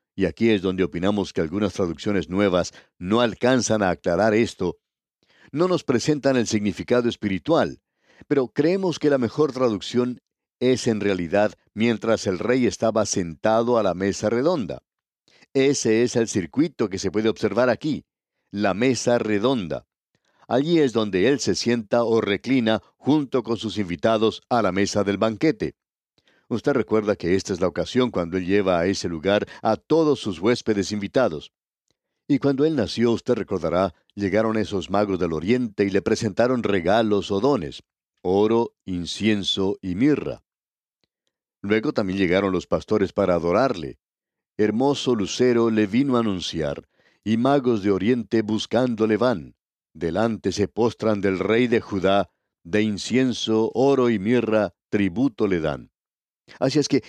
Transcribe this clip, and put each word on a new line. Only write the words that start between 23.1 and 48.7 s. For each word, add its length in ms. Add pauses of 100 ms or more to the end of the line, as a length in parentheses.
con 140
sus 220
invitados 720
a 100
la 120
mesa 320
del 120
banquete. 580 (720)
Usted 240
recuerda 440
que 180
esta 200
es 80
la 40
ocasión 440
cuando 260
él 80
lleva 340
a 80
ese 220
lugar 380 (160)
a 140
todos 440
sus 180
huéspedes 540
invitados. 580 (800)
Y 120
cuando 260
él 100
nació, 360
usted 220
recordará, 600 (200)
llegaron 440
esos 320
magos 280
del 140
oriente 520
y 60
le 120
presentaron 600
regalos 680
o 100
dones, 440 (360)
oro, 540 (100)
incienso 960
y 140
mirra. 500 (1200)
Luego 320
también 240
llegaron 340
los 140
pastores 480
para 200
adorarle. 640 (600)
"Hermoso 560
lucero 560
le 160
vino 300
a 40
anunciar, 640 (380)
y 140
magos 440
de 100
oriente 500
buscándole 760